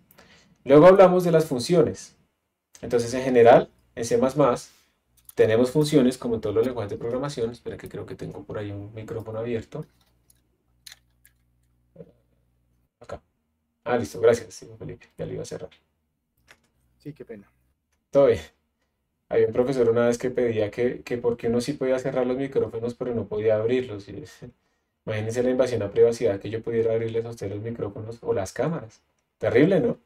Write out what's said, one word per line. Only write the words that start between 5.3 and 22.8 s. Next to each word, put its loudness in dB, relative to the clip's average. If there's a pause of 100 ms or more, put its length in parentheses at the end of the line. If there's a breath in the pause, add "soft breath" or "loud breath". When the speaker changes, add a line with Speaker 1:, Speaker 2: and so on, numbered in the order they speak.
Speaker 1:
tenemos 2
funciones 2
como -6
en -6
todos -4
los 2
lenguajes -8
de -10
programación. -6
Espera -14
que -16
creo -12
que -14
tengo -14
por -12
ahí -8
un -12
micrófono -12
abierto. -8 (3250)
Acá. -18 (640)
Ah, -2
listo, -8
gracias, 2
sí, -20 (100)
Felipe, -16 (120)
ya -8
lo -10
iba -10
a -14
cerrar. -14 (1300)
Speaker 2:
Sí, -16
qué -20
pena. -20 (600)
Speaker 1:
Todo 6
bien. 4 (880)
Había 2
un 0
profesor 2
una 2
vez 0
que -4
pedía -2
que, -4
que -8
por -2
qué -6
uno 0
sí -4
podía -2
cerrar -4
los -2
micrófonos, -4